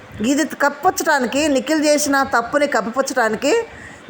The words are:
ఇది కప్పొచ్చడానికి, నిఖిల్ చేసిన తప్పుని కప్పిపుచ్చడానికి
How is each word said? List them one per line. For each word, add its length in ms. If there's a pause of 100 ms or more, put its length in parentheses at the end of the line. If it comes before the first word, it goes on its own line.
(260)
ఇది 180
కప్పొచ్చడానికి, 1040
నిఖిల్ 360
చేసిన 380
తప్పుని 440
కప్పిపుచ్చడానికి 880 (540)